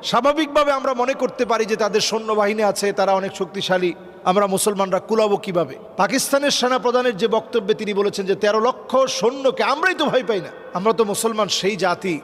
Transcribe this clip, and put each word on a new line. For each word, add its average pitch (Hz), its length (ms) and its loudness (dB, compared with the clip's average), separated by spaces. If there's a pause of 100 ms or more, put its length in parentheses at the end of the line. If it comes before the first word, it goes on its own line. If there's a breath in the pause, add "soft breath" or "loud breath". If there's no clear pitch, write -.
স্বাভাবিকভাবে 285 680 2
আমরা 269 220 0
মনে 247 200 0
করতে 254 320 -2
পারি 226 200 0
যে 214 100 -2
তাদের 208 260 0
সৈন্যবাহিনী 214 600 0
আছে, 202 320 0
তারা 196 180 2
অনেক 190 240 0
শক্তিশালী, 185 580 -2 (300)
আমরা 202 240 2
মুসলমানরা 190 520 0
কুলাবো 214 380 2
কিভাবে? 170 380 -2 (220)
পাকিস্তানের 269 540 2
সেনাপ্রধানের 247 680 0
যে 220 100 0
বক্তব্যে 214 460 0
তিনি 208 200 -4
বলেছেন 202 320 0
যে, 185 100 0
"তেরো 208 240 2
লক্ষ 247 460 0
সৈন্যকে 262 580 0
আমরাই 294 320 0
তো 311 100 0
ভয় 254 180 2
পাই 208 160 0
না, 151 100 -10 (240)
আমরা 202 200 0
তো 226 120 2
মুসলমান 214 420 -2
সেই 190 280 -2
জাতি।" 175 480 -2